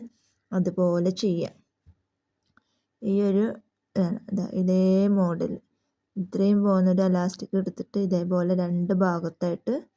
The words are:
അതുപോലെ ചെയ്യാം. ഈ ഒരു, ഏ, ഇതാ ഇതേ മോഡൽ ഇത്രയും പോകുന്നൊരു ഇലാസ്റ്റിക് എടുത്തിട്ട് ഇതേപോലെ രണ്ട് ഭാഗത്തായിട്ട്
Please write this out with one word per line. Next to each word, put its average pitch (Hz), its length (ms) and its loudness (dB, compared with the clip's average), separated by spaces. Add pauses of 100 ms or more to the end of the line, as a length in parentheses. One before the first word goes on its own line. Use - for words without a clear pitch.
(520)
അതുപോലെ 180 640 0
ചെയ്യാം. 175 380 -4 (1500)
ഈ 196 200 0
ഒരു, 202 240 2 (500)
ഏ, 196 60 0 (240)
ഇതാ 185 260 -4
ഇതേ 185 300 2 (260)
മോഡൽ 175 440 0 (640)
ഇത്രയും 196 460 0
പോകുന്നൊരു 190 420 4
ഇലാസ്റ്റിക് 180 520 -2
എടുത്തിട്ട് - 420 -6
ഇതേപോലെ 180 580 0
രണ്ട് 175 400 0
ഭാഗത്തായിട്ട് 175 800 -2 (220)